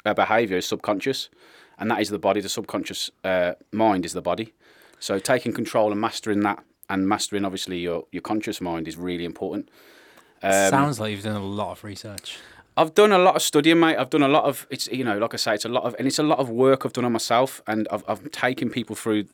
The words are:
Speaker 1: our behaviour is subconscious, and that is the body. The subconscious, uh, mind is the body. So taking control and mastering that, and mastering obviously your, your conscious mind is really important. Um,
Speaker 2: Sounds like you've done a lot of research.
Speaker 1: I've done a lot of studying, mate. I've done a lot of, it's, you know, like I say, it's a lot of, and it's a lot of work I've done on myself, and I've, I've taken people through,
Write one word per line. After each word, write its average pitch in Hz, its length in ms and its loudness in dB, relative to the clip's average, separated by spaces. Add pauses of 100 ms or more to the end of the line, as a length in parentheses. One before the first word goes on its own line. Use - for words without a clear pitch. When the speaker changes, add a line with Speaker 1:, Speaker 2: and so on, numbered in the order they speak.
Speaker 1:
our 107 100 0
behaviour 107 440 2
is 87 100 -4
subconscious, 107 600 -4 (480)
and 107 140 -4
that 107 100 0
is 104 100 0
the 101 100 -4
body. 98 200 2
The 98 80 -4
subconscious, - 600 -6 (140)
uh, 90 300 0 (180)
mind 104 340 2
is 80 60 -8
the 90 100 -6
body. 90 320 -4 (460)
So 98 180 -2
taking 123 340 0
control 110 380 0
and 104 100 -2
mastering 107 420 -2
that, 101 200 -2 (260)
and 95 200 0
mastering 101 360 -2
obviously 92 340 -6
your, 87 340 -4
your 87 100 -8
conscious 107 380 -4
mind 82 260 -6
is 80 100 -10
really 87 280 -6
important. 90 440 -8 (720)
Um, 98 300 4
Speaker 2:
Sounds 139 300 2
like 107 100 -4
you've 101 140 -6
done 107 100 -2
a 101 100 -6
lot 98 280 -6
of - 100 -16
research. 104 560 -14 (380)
Speaker 1:
I've 156 180 2
done 208 160 8
a 196 80 6
lot 180 160 6
of 151 80 0
studying, 160 380 4
mate. 160 160 4
I've 131 140 -2
done 151 120 2
a 135 60 4
lot 139 160 4
of, 135 260 -2
it's, - 180 -6
you 127 140 -4
know, 107 160 -2
like 113 160 -2
I 117 40 -6
say, 113 160 0
it's 104 100 -4
a 113 40 -6
lot 120 160 0
of, 117 140 -4
and 123 80 0
it's 135 120 0
a 151 40 2
lot 151 160 2
of 131 120 0
work 131 360 4
I've 123 60 -6
done 123 140 -2
on 120 60 2
myself, 117 540 0
and 110 240 -2
I've, 104 160 -6
I've 101 240 -6
taken 127 400 -2
people 113 240 -6
through, 104 400 -2